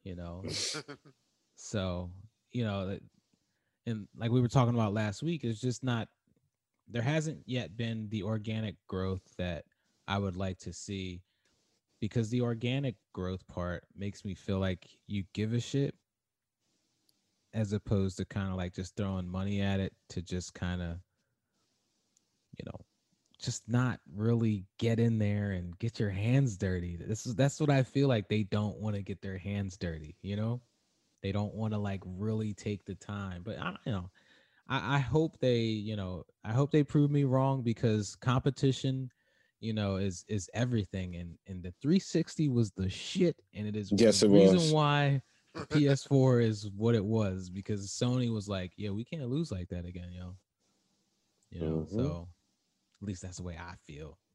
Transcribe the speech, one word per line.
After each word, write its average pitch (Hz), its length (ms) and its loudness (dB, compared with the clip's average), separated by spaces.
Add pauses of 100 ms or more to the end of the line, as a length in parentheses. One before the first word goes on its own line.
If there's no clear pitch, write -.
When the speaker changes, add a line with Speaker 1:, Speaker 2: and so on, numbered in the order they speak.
Speaker 1:
You 90 120 -10
know, 87 320 -10 (260)
Speaker 2:
<laughs> 143 420 -14 (400)
Speaker 1:
so, 90 560 -6 (400)
you 123 120 -2
know, 98 240 -2
that, 98 140 -6 (840)
and 110 300 -4
like 113 160 -2
we 127 100 6
were 120 80 4
talking 120 260 6
about 110 180 2
last 107 300 -2
week, 160 200 -2
it's 113 180 -4
just 123 220 -2
not, 120 260 -2 (800)
there 113 160 -2
hasn't 151 440 -2
yet 113 300 -4
been 113 320 -4
the 104 140 -2
organic 110 520 -4 (120)
growth 95 500 -4
that 90 280 -4 (420)
I 101 120 -2
would 92 180 -2
like 95 220 -4
to 87 140 -12
see, 92 500 -10 (800)
because 110 280 0
the 123 120 0
organic 120 560 -2 (160)
growth 92 340 -6
part 87 380 -6 (100)
makes 98 300 -8
me 95 100 -6
feel 98 240 -2
like 95 300 -2 (180)
you 98 260 -4
give 107 200 -2
a 120 80 0
shit 139 340 -2 (1600)
as 104 200 -2
opposed 98 440 0
to 95 80 -4
kinda, 95 300 -4
like, 90 180 -4
just 92 220 -8
throwing 95 320 -4
money 98 340 -2
at 98 180 2
it 95 160 -4 (140)
to 92 120 -6
just 90 320 -6
kinda, 90 480 -6 (1600)
you - 80 -10
know, - 200 -12 (600)
just - 240 -6
not 120 320 0 (100)
really 110 540 2 (140)
get 113 200 2
in 113 200 4
there 104 320 2
and 87 280 -6
get 117 200 -4
your 107 100 0
hands 110 480 2
dirty. 90 400 -2
This - 280 -6
is, 123 100 -6
that's 139 240 2
what 151 100 2
I 135 140 6
feel 139 240 2
like 113 220 2
they 107 140 2
don't 104 360 -2
wanna 104 240 -2
get 95 180 -8
their 95 160 -8
hands 101 400 -4
dirty, 80 440 -6
you 98 140 -6
know? 117 260 -2 (640)
They 98 80 -2
don't 101 240 -2
wanna, 107 240 -2
like, 98 260 -2
really 107 480 -2
take 104 320 -6
the 95 100 -8
time. 95 480 -8
But 107 160 -8
I, - 260 -6
you 135 80 -2
know, 92 180 -4 (560)
I, 127 280 -2
I 143 40 4
hope 156 400 2
they, 123 240 4
you 110 320 -2
know, 92 300 -6 (180)
I 107 100 -2
hope 139 180 4
they 151 120 6
prove 147 280 4
me 143 140 4
wrong 131 380 2
because 110 520 0
competition, 131 960 0 (480)
you 110 140 -4
know, 101 240 0
is, 95 300 -2
is 104 260 -4
everything. 101 640 -2
And, 85 220 -10 (100)
and 92 160 -8
the 90 180 -10
three 170 180 4
sixty 165 500 0
was 117 220 2
the 95 180 -2
shit, - 520 0 (120)
and 107 140 -6
it 104 80 -6
is 104 220 -2
Speaker 3:
Yes, 110 240 8
Speaker 1:
the - 20 6
Speaker 3:
it 107 60 8
Speaker 1:
reason 95 420 10
Speaker 3:
was. - 0 -
Speaker 1:
why 143 500 4 (340)
Speaker 2:
<laughs> 156 140 -8
Speaker 1:
P 147 180 6
S 139 180 4
four 131 360 6
is 107 300 0
what 113 240 4
it 98 100 4
was, 98 440 0
because 98 400 -6
Sony 123 440 0
was 101 160 -4
like, 92 280 -4
"Yeah, 101 140 -4
we 107 140 -4
can't 147 240 -8
lose 151 220 -2
like 90 180 -6
that 87 160 -6
again, 90 280 -12
yo." 90 240 -12 (1120)
You 90 120 -8
know, 80 240 0
Speaker 3:
Mm-hmm. - 20 -
Speaker 1:
so 92 420 -4 (720)
at 101 60 -8
least 95 160 -6
that's 90 140 -12
the 92 60 -10
way 85 140 -10
I 87 200 -12
feel. 73 420 -16 (160)